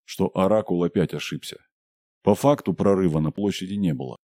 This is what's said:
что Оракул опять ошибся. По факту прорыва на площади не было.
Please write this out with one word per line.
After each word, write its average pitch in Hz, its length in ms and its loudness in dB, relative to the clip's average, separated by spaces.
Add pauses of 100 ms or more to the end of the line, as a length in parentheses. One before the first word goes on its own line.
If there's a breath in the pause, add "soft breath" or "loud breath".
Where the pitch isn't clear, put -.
что - 280 -4
Оракул 95 500 2
опять 85 300 0
ошибся. - 440 -10 (640)
По 101 140 4
факту 139 380 2
прорыва 92 460 2
на 78 120 0
площади 98 420 -4
не 95 200 0
было. 65 220 -8 (100)